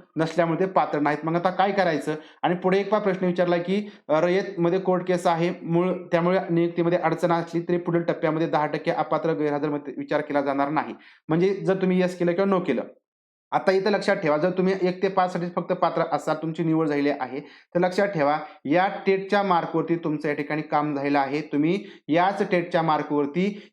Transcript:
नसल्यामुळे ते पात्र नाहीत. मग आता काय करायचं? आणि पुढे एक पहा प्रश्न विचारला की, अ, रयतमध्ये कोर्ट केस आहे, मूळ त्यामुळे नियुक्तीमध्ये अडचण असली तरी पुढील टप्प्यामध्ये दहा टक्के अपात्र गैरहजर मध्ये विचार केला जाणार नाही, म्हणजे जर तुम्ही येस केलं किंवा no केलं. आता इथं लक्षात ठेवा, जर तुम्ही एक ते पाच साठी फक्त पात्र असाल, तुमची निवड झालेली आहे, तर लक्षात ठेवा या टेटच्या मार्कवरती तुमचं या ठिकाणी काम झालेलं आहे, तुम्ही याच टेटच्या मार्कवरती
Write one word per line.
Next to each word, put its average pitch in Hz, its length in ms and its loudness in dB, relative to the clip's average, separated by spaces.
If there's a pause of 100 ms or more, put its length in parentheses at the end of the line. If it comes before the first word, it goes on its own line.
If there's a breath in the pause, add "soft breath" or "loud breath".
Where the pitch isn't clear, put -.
(180)
नसल्यामुळे 165 420 2
ते 185 60 2
पात्र 156 340 2
नाहीत. 147 240 2
मग 160 120 0
आता 175 140 2
काय 190 220 2
करायचं? 156 440 0 (260 loud breath)
आणि 170 140 2
पुढे 185 240 2
एक 196 100 -2
पहा 214 100 2
प्रश्न 185 260 0
विचारला 175 320 2
की, 196 320 -2 (200 loud breath)
अ, 151 120 4
रयतमध्ये 180 580 0
कोर्ट 180 280 0
केस 180 200 0
आहे, 170 240 2 (100)
मूळ 170 300 0 (200)
त्यामुळे 175 280 2 (100)
नियुक्तीमध्ये 170 480 2
अडचण 165 340 0
असली 170 300 -2
तरी 175 160 -2
पुढील 170 240 0
टप्प्यामध्ये 160 460 0
दहा 151 180 0
टक्के 156 260 -2
अपात्र 156 420 0
गैरहजर 147 360 -2
मध्ये 143 280 -6
विचार 143 240 -2
केला 143 200 0
जाणार 139 280 0
नाही, 127 240 -2 (340 loud breath)
म्हणजे 175 260 2
जर 180 220 0
तुम्ही 185 260 2
येस 180 160 0
केलं 175 140 2
किंवा 196 260 2
no 175 60 0
केलं. 113 180 0 (720)
आता 151 200 2
इथं 190 180 2
लक्षात 196 260 2
ठेवा, 151 220 2
जर 175 120 2
तुम्ही 185 320 0
एक 180 220 0
ते 196 40 2
पाच 180 260 0
साठी 175 120 -4 (100)
फक्त 175 180 -4
पात्र 165 380 0
असाल, 151 240 0
तुमची 160 280 -4
निवड 160 240 2
झालेली 147 220 0
आहे, 131 300 -4
तर - 400 -8
लक्षात 185 280 2
ठेवा 151 300 2 (280 loud breath)
या 175 220 2 (200)
टेटच्या 196 360 2
मार्कवरती 170 520 0
तुमचं 156 320 -4
या 147 60 0
ठिकाणी 151 280 -4
काम 151 340 -2
झालेलं 143 240 0
आहे, 139 220 -2
तुम्ही 156 420 0 (240 loud breath)
याच 190 440 2
टेटच्या 175 300 0
मार्कवरती 151 920 -2